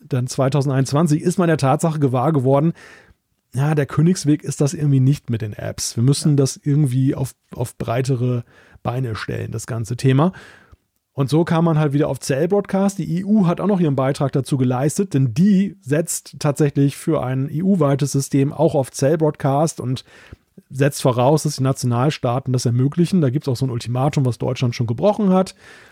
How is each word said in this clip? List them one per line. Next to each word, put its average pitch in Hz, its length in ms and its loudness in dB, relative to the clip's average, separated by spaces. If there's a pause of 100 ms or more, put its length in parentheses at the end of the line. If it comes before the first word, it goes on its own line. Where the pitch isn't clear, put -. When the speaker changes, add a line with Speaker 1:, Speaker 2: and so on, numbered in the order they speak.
Speaker 1:
dann 127 200 -2
zweitausendeinundzwanzig, 135 960 0
ist 180 180 -2
man 175 80 4
der 160 100 2
Tatsache 151 420 0
gewahr 131 340 2
geworden, 139 400 2 (800)
ja, 143 200 0
der 147 120 0
Königsweg 151 580 2
ist - 160 -6
das 143 140 0
irgendwie 147 260 2
nicht 135 300 2
mit 113 120 -4
den 104 120 -8
Apps. - 420 -8
Wir 117 80 0
müssen 143 280 2
Speaker 2:
Ja. 147 40 2
Speaker 1:
das 139 260 0
irgendwie 139 540 0
auf, 135 180 -6 (220)
auf - 220 -8
breitere 123 680 -2 (400)
Beine 123 320 -4
stellen, 110 360 -8
das 113 140 -8
ganze 117 300 -6
Thema. 135 380 2 (800)
Und 139 160 -2
so 156 160 2
kam 165 180 0
man 160 160 2
halt 151 140 0
wieder 143 160 2
auf 135 100 -6
Zell-Broadcast. 196 760 0
Die 160 220 -4
E 190 40 -6
U 202 240 2
hat 175 140 0
auch 180 60 -2
noch 202 120 2
ihren 151 160 2
Beitrag 135 380 0
dazu 139 240 0
geleistet, 131 560 0
denn 135 200 2
die 190 460 2
setzt 147 600 -4
tatsächlich 143 580 0
für 147 260 -2
ein 131 260 -4
E-U-weites 151 640 0
System 139 400 0
auch 156 240 0
auf 135 160 -2
Zell-Broadcast 151 880 0
und 127 240 -6 (680)
setzt 135 320 -2
voraus, 127 420 2
dass 151 120 -2
die 131 80 -2
Nationalstaaten 127 880 -2
das 127 140 0
ermöglichen. 143 560 2
Da 135 80 2
gibt's 139 180 -4
auch 127 80 -2
so 135 100 -4
ein 127 60 -2
Ultimatum, 127 540 -2
was 123 120 -2
Deutschland 127 380 -2
schon 120 120 -4
gebrochen 185 420 0
hat. 185 260 2 (360)